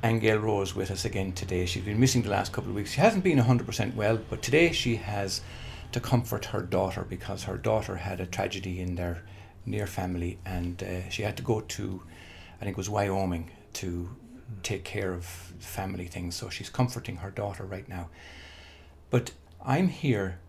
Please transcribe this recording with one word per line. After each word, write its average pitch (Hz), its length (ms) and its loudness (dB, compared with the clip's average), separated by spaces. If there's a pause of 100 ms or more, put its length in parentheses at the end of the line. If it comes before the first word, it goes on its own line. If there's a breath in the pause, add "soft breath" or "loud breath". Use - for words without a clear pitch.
Ann 113 160 6
Gale 110 180 6
Rose 101 380 2
with 98 160 -2
us 92 140 -2
again 95 280 0
today. 90 320 0
She's 90 180 -2
been 104 160 0
missing 127 220 6
the 104 80 0
last 98 240 2
couple 98 160 -4
of 98 60 -2
weeks. 101 160 -4
She 139 100 2
hasn't 202 220 8
been 165 160 6
a 120 40 8
hundred 120 220 6
percent 110 300 -2
well, 110 240 4 (100)
but 110 140 -4
today 165 280 6
she 123 260 2
has 101 440 -2 (500 loud breath)
to - 80 0
comfort 113 460 0
her - 160 -2
daughter 92 480 0
because 92 360 -6
her 98 120 -4
daughter 107 380 2
had 92 260 -4
a 92 60 -4
tragedy 95 520 -2
in 90 140 -2
their 87 300 -2 (420 loud breath)
near 104 220 -2
family, 90 580 -2
and, 90 380 -2
uh, 90 260 -4
she - 140 -4
had 101 140 -2
to 131 60 -8
go 113 180 2
to, 98 420 -6 (580 loud breath)
I - 20 -8
think 101 120 -2
it - 20 -4
was 98 140 -4
Wyoming, 95 580 2 (240)
to 87 420 -4 (460)
take 95 220 -4
care 98 300 -2
of 87 120 -6
family - 800 -6
things. 90 300 -6
So - 140 -6
she's - 200 -8
comforting 123 480 0
her 98 140 -6
daughter 98 340 -4
right 95 240 -8
now. 87 200 -6 (1000 loud breath)
But 120 220 4 (340)
I'm 156 220 6
here 101 600 2